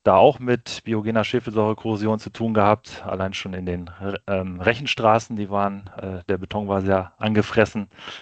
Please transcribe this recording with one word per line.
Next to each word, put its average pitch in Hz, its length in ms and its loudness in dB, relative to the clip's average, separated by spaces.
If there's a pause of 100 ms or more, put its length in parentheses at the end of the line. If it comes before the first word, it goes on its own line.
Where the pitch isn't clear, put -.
da 95 140 6
auch 131 200 8
mit 123 460 -4
biogener 110 400 0
Schwefelsäure-Korrosion 110 960 0
zu - 100 -12
tun 113 240 -4
gehabt, 107 520 2
allein 98 280 -4
schon 95 200 -8
in 92 120 -6
den 90 220 -4
Re-, 98 400 -8
ähm, 95 340 -4
Rechenstraßen, 113 760 2
die 104 140 -6
waren, 101 480 -4
äh, 92 320 -8
der 92 80 0
Beton 101 300 -6
war 98 140 0
sehr 95 360 0
angefressen. 107 720 0 (320)